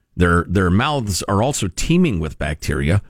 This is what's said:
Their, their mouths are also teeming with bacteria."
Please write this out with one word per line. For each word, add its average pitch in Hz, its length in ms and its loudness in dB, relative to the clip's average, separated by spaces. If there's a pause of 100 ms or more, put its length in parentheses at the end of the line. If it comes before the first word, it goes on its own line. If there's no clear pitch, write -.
(180)
Their, 87 300 4
their 92 220 2
mouths 110 540 0
are 101 200 0
also 139 240 -2
teeming 160 520 0
with 80 200 -6
bacteria." 73 720 -2